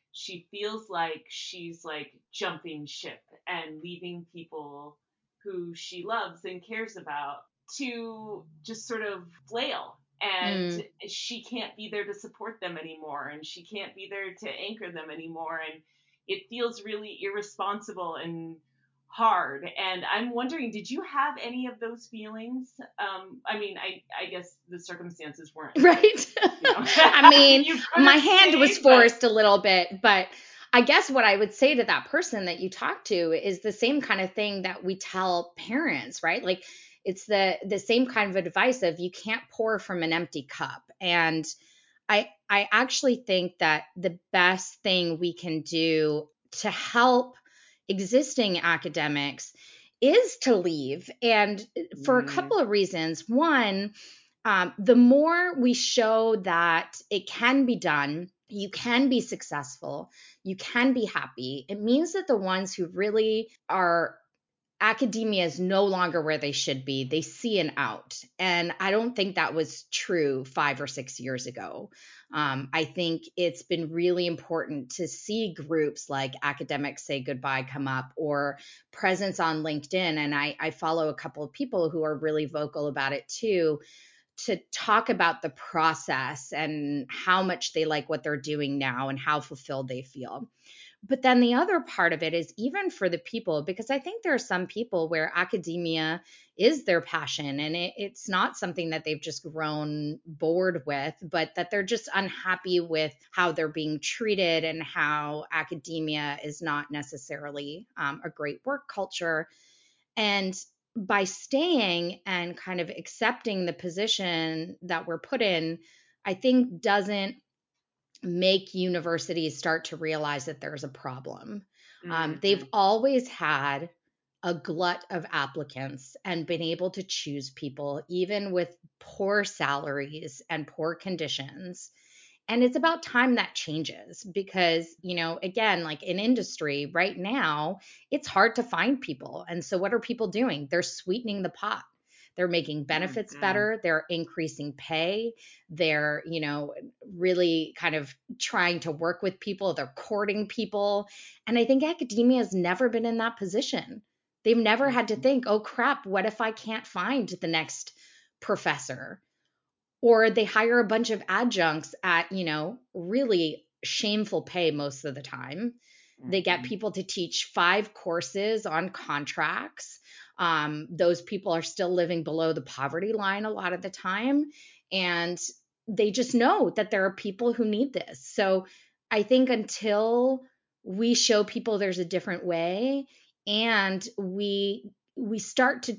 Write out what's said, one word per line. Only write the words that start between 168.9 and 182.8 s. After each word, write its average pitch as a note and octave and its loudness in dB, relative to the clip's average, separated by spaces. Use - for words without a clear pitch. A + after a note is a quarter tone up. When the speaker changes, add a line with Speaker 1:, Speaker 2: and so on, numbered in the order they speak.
Speaker 2:
Um, D3+ 0
those F3 2
people F3+ -4
are E3 0
still F3+ -4
living E3+ 0
below D#3+ 0
the D#3 -4
poverty D3+ -4
line G3+ -2
a A3 -4
lot F#3+ -4
of F#3 -8
the F#3+ -8
time. A#3+ -2
And F3 0
they G#3+ 2
just B3 -2
know B3+ 4
that G3+ -2
there G3 2
are F#3+ 0
people G#3+ -4
who A3+ 0
need G#3+ 0
this. - -8
So F#3+ 0
I G#3+ 2
think B3+ 4
until A3+ 0
we A3 0
show G#3 4
people G#3+ -2
there's F#3+ 0
a F3 -2
different F3 -6
way F#3+ -2